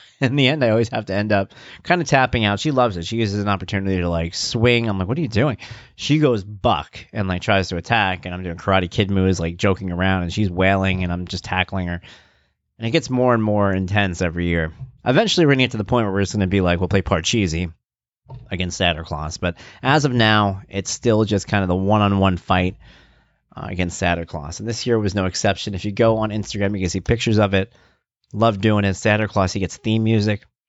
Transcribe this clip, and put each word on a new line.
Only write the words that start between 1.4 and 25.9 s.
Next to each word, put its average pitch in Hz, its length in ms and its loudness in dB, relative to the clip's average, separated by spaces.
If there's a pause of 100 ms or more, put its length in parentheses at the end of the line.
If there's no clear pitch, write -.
kinda 175 220 0
tapping 127 400 2
out. 104 160 2
She 156 100 -2
loves 123 260 2
it. 85 80 -6
She 113 120 -6
uses 104 260 0
an 104 60 -4
opportunity 98 500 -2
to, 87 100 -2
like, 85 260 -2
swing. 117 540 2
I'm 98 100 -2
like, 92 100 -2
"What 135 100 -2
are 175 40 -2
you 139 60 -2
doing?" 113 300 0 (380)
She 151 220 0
goes 123 260 2
buck 101 520 -4 (160)
and, 101 160 -4
like, 90 140 -4
tries 98 260 2
to 92 80 -6
attack, 95 480 -2
and 90 100 -8
I'm 92 80 -8
doing 87 140 -8
Karate 92 340 0
Kid 98 200 0
moves, 95 300 2
like, 85 160 -6
joking 95 360 -2
around, 92 300 0
and 85 100 -4
she's 104 180 0
wailing, 95 520 0
and 87 100 -2
I'm 87 140 -6
just - 180 -10
tackling 92 440 -4
her. 87 120 -6 (800)
And 113 80 -6
it 110 60 -4
gets 156 180 0
more 123 240 2
and 113 80 2
more 104 300 2
intense 95 500 0
every 87 240 -2
year. 82 260 0 (320)
Eventually, 175 420 4
we're 143 60 6
gonna 131 120 4
get 117 80 -2
to - 40 -6
the 104 80 -2
point 120 220 0
where 98 60 -2
we're 98 100 0
just 95 100 -2
gonna 101 140 0
be 95 140 2
like, 87 200 2
we'll 90 80 -2
play 98 140 0
Parcheesi 87 680 -2 (800)
against 90 280 -6
Santa 82 260 0
Claus. 78 320 -8
But 87 200 -4 (260)
as 139 220 2
of 135 80 0
now, 107 560 4
it's 95 220 -6
still 110 340 2
just 101 220 0
kind 101 160 0
of 92 60 0
the 90 80 2
one-on-one 98 600 2
fight, 92 400 0 (800)
uh, - 140 -12
against 90 300 -4
Santa 85 280 -2
Claus. 78 340 -10
And 107 80 -8
this 113 180 -6
year 117 120 2
was 104 160 0
no 95 120 0
exception. 98 480 -2
If 90 100 -8
you 104 80 -6